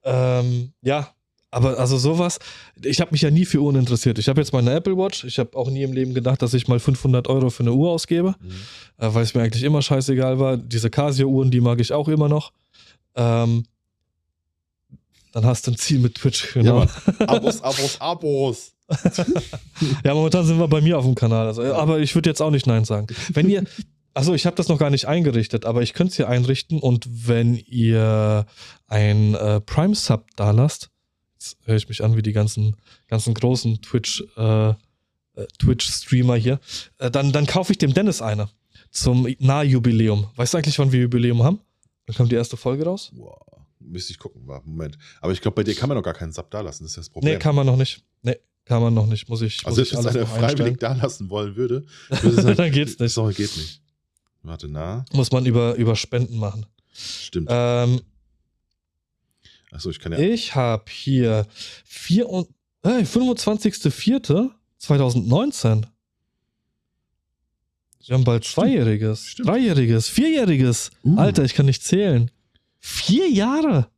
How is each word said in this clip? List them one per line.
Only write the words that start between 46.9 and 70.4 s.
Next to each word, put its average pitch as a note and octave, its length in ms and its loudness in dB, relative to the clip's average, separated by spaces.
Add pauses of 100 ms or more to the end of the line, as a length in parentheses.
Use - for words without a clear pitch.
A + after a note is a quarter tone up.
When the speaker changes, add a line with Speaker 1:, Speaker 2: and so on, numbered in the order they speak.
Speaker 2:
ist - 60 -14
das E2 120 -18
Problem. D3+ 220 -2
Speaker 1:
Nee, D3 80 -4
kann D3 160 0
man C3+ 100 2
noch B2+ 100 4
nicht. - 280 -2 (180)
Nee, A#2+ 140 -2 (280)
kann A#2 180 0
man A#2 120 2
noch G#2+ 120 2
nicht. A2 220 -4
Muss A#2 140 -6
ich, - 240 -6
Speaker 2:
Also A#2+ 140 2
Speaker 1:
muss B2+ 100 -2
ich - 40 -4
Speaker 2:
selbst A#2+ 200 -2
wenn - 20 0
Speaker 1:
alles - 0 -
Speaker 2:
einer A#2 80 0 (160)
Speaker 1:
noch B2+ 80 2
Speaker 2:
freiwillig B2+ 260 0
Speaker 1:
einstellen. B2 260 -4
Speaker 2:
da - 60 0
lassen G2 240 -10
wollen G2+ 260 -6
würde, B2+ 280 -4 (120)
Speaker 1:
<laughs> - 260 -8
Speaker 2:
würde A#2 200 4
sagen, A#2+ 140 6
Speaker 1:
Dann E3+ 140 2
geht's C#3 300 0
nicht. A#2 120 0
Speaker 2:
Sorry, G#2+ 220 -2
geht G#2 220 -6
nicht. - 240 -12 (640)
Warte, D#2+ 240 -14
na? F2 440 -8
Speaker 1:
Muss C3 200 0
man B2+ 140 2
über, A#2+ 300 2
über A2+ 200 2
Spenden A#2+ 400 -4
machen. G#2+ 300 -6 (260)
Speaker 2:
Stimmt. - 580 -10
Speaker 1:
Ähm, A#2+ 500 0 (1700)
Speaker 2:
Ach D#2 60 -14
so, F#2 100 -8
ich - 100 -12
kann E2 120 -10
ja G#2 60 -4
Speaker 1:
ich A3+ 360 -2
hab A#2+ 360 -2
hier A#2 560 0 (380)
vier - 440 -2
und, F#3 200 -6 (340)
hey, A3+ 240 2
fünfundzwanzigste G#3+ 840 0
vierte A#3 600 0 (280)
zweitausendneunzehn. B2 1080 0 (2250)
Wir B2 100 -4
haben B2+ 100 2
bald A#2 200 0
Speaker 2:
Stimmt. G3+ 220 0
Speaker 1:
Zweijähriges, A2 600 0
Speaker 2:
Stimmt. - 220 -6
Speaker 1:
Dreijähriges, C#3+ 600 2
Vierjähriges. G3 800 2 (140)